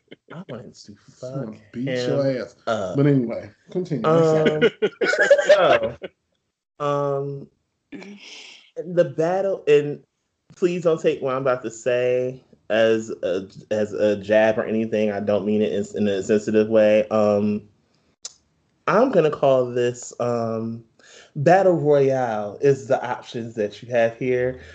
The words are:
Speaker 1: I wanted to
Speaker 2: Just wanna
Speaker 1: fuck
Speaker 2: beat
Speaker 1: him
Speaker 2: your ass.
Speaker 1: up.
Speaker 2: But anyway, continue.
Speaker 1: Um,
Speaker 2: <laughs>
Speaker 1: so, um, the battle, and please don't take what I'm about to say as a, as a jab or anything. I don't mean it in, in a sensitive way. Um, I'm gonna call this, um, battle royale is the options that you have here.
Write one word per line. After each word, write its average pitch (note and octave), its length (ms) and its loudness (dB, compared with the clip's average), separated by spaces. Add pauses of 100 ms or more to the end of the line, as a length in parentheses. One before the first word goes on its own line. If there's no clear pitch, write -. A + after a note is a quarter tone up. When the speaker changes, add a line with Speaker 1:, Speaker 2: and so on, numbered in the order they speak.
(340)
Speaker 1:
I D#3+ 140 -14
wanted A#2+ 260 -16
to - 180 -20
Speaker 2:
Just - 300 -20
wanna B2+ 300 -10
Speaker 1:
fuck G#2+ 200 -20
Speaker 2:
beat B2 160 -8
Speaker 1:
him B2 220 -2
Speaker 2:
your C3+ 320 0
ass. - 140 -14 (100)
Speaker 1:
up. A2 300 -4
Speaker 2:
But C#3 100 2
anyway, A#2+ 440 0 (200)
continue. E3 380 -6
Speaker 1:
Um, D#3 540 2 (440)
Speaker 2:
<laughs> - 400 4
Speaker 1:
so, A#2+ 500 4 (840)
um, C#3+ 680 -4 (1300)
the E3 280 0
battle, F3 640 -2
and D3 340 2 (540)
please F3+ 260 -2
don't E3 180 0
take D#3 220 0
what C3 140 -2
I'm C3+ 60 -4
about B2+ 200 -2
to - 80 -8
say B2+ 720 -2 (280)
as A2 400 2 (120)
a, F#2+ 260 -4 (220)
as G#2+ 220 -2
a G#2 240 0
jab G#2+ 420 2
or A2+ 60 -4
anything. A2 480 -2
I G2+ 80 -6
don't G#2 260 -2
mean G#2+ 160 0
it G2+ 100 -2
in, G2 260 -6
in G#2 100 0
a G2 160 -2
sensitive G#2+ 440 0
way. G#2+ 420 4
Um, G#2 580 0 (1200)
I'm A3 220 4
gonna D#3+ 220 2
call C3+ 340 2
this, B2 540 -4
um, A#2 640 -4 (500)
battle F3 380 4
royale C3 880 0
is C3+ 260 2
the B2 180 0
options A#2 520 -10
that G#2 260 -6
you A#2 60 -18
have A#2 280 0
here. B2+ 440 -2 (140)